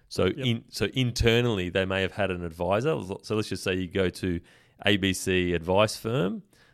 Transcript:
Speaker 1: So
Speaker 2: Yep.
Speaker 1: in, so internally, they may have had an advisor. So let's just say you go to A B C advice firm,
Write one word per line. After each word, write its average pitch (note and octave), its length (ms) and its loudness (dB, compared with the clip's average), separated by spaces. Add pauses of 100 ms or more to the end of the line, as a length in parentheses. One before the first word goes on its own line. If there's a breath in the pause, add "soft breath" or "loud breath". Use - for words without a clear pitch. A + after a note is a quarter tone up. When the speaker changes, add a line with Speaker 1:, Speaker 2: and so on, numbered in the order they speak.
Speaker 1:
So F#2+ 180 2
Speaker 2:
Yep. F#2 120 0
Speaker 1:
in, A#2+ 300 0
so - 240 -4
internally, A#2 800 2
they F#2+ 160 2
may F#2+ 160 0
have F2+ 100 -2
had G2 180 -2
an F2+ 140 -4
advisor. G2 540 -2 (240)
So G#2+ 140 -4
let's G#2+ 120 -2
just F#2+ 140 -6
say F#2+ 120 0
you F#2 140 -2
go F#2 220 0
to F2 300 -4 (440 soft breath)
A G#2 140 4
B F#2+ 160 2
C F2+ 400 0
advice F#2 420 2
firm, E3 460 -4 (320 soft breath)